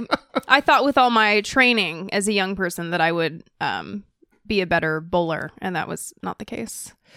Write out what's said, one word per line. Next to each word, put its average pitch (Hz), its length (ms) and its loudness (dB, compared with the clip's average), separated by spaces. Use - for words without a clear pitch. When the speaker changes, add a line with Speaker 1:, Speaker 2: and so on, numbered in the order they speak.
Speaker 1:
<laughs> - 220 -6
Speaker 2:
I 269 140 6
thought 269 240 4
with 277 120 2
all 254 140 6
my 214 300 4
training 208 720 0
as 196 140 0
a 214 60 0
young 196 220 0
person 175 360 -4
that 175 100 0
I 165 100 4
would, 165 320 -2
um, 101 420 -4
be 202 140 0
a 185 60 -2
better 160 340 0
bowler, 165 580 -2
and 185 160 -6
that 160 120 -2
was - 260 -10
not 180 160 -6
the 220 60 -10
case. - 480 -12